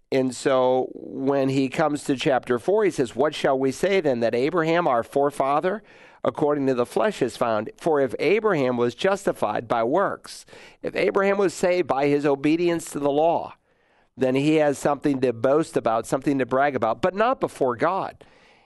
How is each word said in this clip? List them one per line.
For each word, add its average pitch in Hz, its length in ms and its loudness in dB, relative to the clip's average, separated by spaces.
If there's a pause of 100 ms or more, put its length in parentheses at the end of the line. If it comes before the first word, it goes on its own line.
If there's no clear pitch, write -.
(100)
And 131 240 0
so 131 600 2
when 135 560 -2
he 135 180 0
comes 147 360 -2
to 139 120 -2
chapter 123 420 0
four, 208 260 0
he 185 60 2
says, 120 240 -4
"What 147 200 0
shall 139 220 0
we 135 140 0
say 190 300 0
then, 139 200 0
that 113 140 0
Abraham, 160 540 0
our 117 160 2
forefather, 143 760 0 (420)
according 143 420 0
to 131 80 2
the 120 120 0
flesh 214 340 -2
is 120 160 -2
found? 113 400 -2
For 151 240 0
if 131 180 0
Abraham 151 600 0
was 120 160 0
justified 120 720 -2
by 117 160 2
works, 151 600 -2 (360)
if - 140 -6
Abraham 196 400 2
was 196 160 2
saved 180 340 0
by 135 220 0
his 143 160 2
obedience 160 680 0
to - 80 -8
the 143 140 0
law, 151 420 0 (600)
then 127 180 0
he 151 220 2
has 147 220 2
something 143 420 0
to 127 140 2
boast 135 420 0
about, 113 300 0
something 139 320 -2
to 127 80 0
brag 131 280 0
about, 113 280 -2
but 185 120 0
not 240 240 0
before 123 380 -2
God." 165 480 -4 (420)